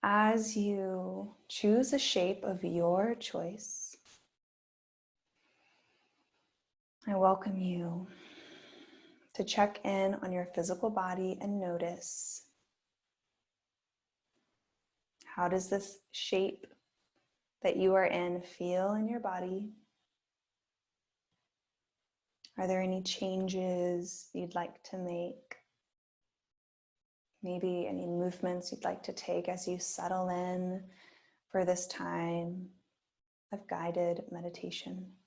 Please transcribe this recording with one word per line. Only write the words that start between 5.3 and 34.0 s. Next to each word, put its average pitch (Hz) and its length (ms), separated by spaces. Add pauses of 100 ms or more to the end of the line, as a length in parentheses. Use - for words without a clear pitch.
I 208 80
welcome 190 420
you 175 500 (1300)
to 208 100
check 208 420
in 196 360
on 185 100
your 180 220
physical 180 360
body 185 520
and 202 180
notice, 170 840 (2750)
how - 220
does 185 220
this 202 300 (120)
shape - 560 (960)
that - 140
you 190 180
are 190 100
in 175 360
feel 180 520
in 214 140
your 240 120
body? 190 500 (3000)
Are 185 100
there 185 140
any 185 200
changes 185 1300
you'd 175 220
like 175 280
to - 140
make? 175 580 (1900)
Maybe 180 460
any 185 180
movements 180 680
you'd - 120
like - 200
to - 100
take 175 360
as 180 180
you 180 120
settle 185 500
in 180 540 (680)
for 185 140
this 180 220
time 170 800 (840)
of 202 160
guided 170 640